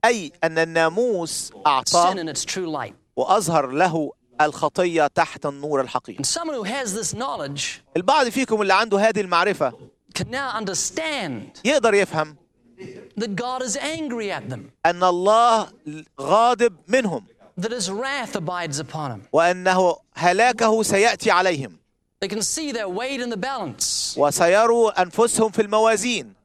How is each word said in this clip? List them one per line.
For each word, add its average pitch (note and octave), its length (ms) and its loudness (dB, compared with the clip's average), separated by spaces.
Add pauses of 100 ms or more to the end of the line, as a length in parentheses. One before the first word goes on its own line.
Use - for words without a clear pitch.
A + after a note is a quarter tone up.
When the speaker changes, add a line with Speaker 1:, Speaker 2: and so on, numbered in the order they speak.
Speaker 1:
أي A3 260 2 (120)
أن D#3+ 140 0
الناموس E3 920 0 (160)
أعطاه E3+ 460 2
Speaker 2:
sin G3 60 -4
in D#3+ 100 -6
its C3+ 160 -6
true F#3 220 -6
light. C#3 260 -6 (220)
Speaker 1:
وأظهر D#3+ 560 2
له D#3 400 0 (300)
الخطية D#3 680 0
تحت - 380 -2
النور C#3+ 360 -2
الحقيقي. B2 420 -4
Speaker 2:
And - 40 -4
someone D#4+ 280 -4
who A3+ 80 -6
has A3+ 300 -6
this A3 200 -6
knowledge G3+ 680 -8 (160)
Speaker 1:
البعض A#3 320 0
فيكم A3 320 -2
اللي F#3+ 120 2
عنده G3+ 260 2 (100)
هذه G#3+ 120 -2
المعرفة F3 520 0 (460)
Speaker 2:
can F3+ 120 -6
now C4 200 -6 (100)
understand G3 1040 -6
Speaker 1:
يقدر A#3 280 2
يفهم D#3 420 0 (840)
Speaker 2:
that G#3 160 -6
God B3+ 260 -6
is B3+ 160 -4
angry C4+ 540 -6
at B2+ 180 -8
them. B2 220 -14 (140)
Speaker 1:
أن F3 180 2
الله G#3 640 4 (540)
غاضب A3 540 4 (120)
منهم، F#3 380 0 (360)
Speaker 2:
That G#3+ 120 -4
his F#3+ 180 -4
wrath B3+ 460 -4
abides E3+ 420 -4
upon D3+ 320 -6
him. G#2+ 220 -12
Speaker 1:
وأنه F3+ 640 4 (160)
هلاكه A3 680 4
سيأتي G#3 480 2
عليهم، E3 460 0 (440)
Speaker 2:
They G3 80 -6
can G#3+ 120 -4
see D4 300 -4
their A3 160 -6
weight A#3+ 320 -6
in B3 100 -6
the A3+ 80 -6
balance. G#3 800 -6
Speaker 1:
وسيروا G3+ 840 4
أنفسهم A3 500 2
في A3 100 -2
الموازين G#3+ 720 2 (120)